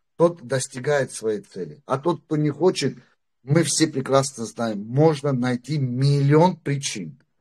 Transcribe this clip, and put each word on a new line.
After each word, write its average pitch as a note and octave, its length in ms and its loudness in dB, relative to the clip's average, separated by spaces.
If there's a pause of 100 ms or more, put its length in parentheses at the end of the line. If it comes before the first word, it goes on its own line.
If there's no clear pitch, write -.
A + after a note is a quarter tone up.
(160)
тот F3 320 0
достигает C3 640 -4
своей G#2+ 300 -4
цели. - 440 -14
А C3+ 120 -2
тот, D#3 260 -4
кто D#3+ 140 -4
не D3+ 120 0
хочет, D3 480 -2 (460)
мы D3+ 200 2
все - 240 0
прекрасно C3+ 580 0
знаем, A2 400 -6
можно C#3+ 480 2
найти B2+ 460 -2
миллион C#3+ 760 2
причин. A2 640 -8 (200)